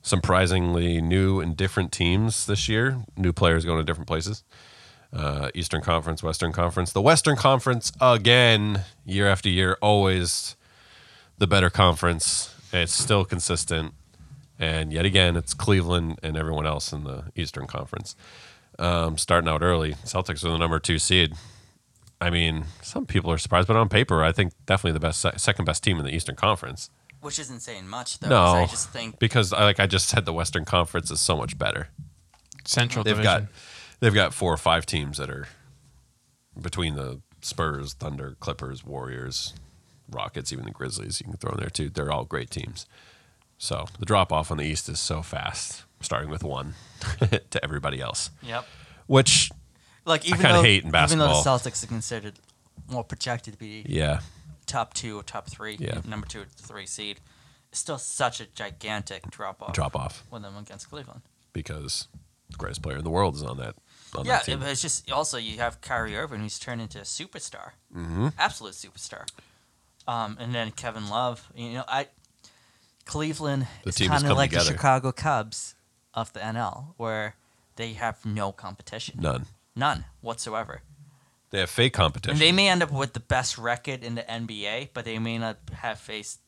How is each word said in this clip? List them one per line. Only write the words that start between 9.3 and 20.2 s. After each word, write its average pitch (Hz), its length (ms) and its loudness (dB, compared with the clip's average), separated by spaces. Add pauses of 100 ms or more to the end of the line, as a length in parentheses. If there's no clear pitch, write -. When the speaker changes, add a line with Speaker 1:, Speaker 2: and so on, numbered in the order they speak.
Speaker 1:
year, 92 320 4
always 95 760 4 (840)
the 101 100 4
better 90 220 6
conference. 87 840 4 (160)
It's 85 220 2
still 98 320 2
consistent. 82 680 -2 (640)
And 80 360 -2
yet 82 100 0
again, 92 320 6
it's - 180 -2
Cleveland 85 680 2
and 78 140 -4
everyone 78 280 -2
else 76 280 -4
in 76 100 -8
the 69 220 -10 (100)
Eastern 69 320 -6
Conference. - 480 -10 (600)
Um, 82 400 0
starting 85 320 4
out 78 120 2
early, 82 320 2 (120)
Celtics 85 400 -4